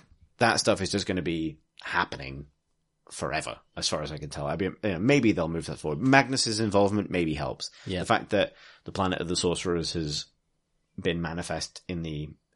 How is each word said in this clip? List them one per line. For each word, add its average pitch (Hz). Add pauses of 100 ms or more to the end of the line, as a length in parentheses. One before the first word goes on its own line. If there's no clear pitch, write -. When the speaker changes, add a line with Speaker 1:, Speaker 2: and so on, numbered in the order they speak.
(380)
Speaker 1:
that 117
stuff 98
is 90
just 98
gonna 90
be 80 (240)
happening 139 (640)
forever, 73 (180)
as -
far 78
as 73
I 73
can 73
tell. 71
I 78
mean, 92
you 104
know, 82
maybe 117
they'll 82
move 82
that 78
forward. 76
Magnus's 131
involvement 101
maybe 82
helps. 69 (160)
Speaker 2:
Yeah. 90
Speaker 1:
The 80
fact -
that 98 (300)
the -
planet 92
of 82
the 90
sorcerers 85
has 76 (720)
been 85
manifest 82
in 87
the, 76 (280)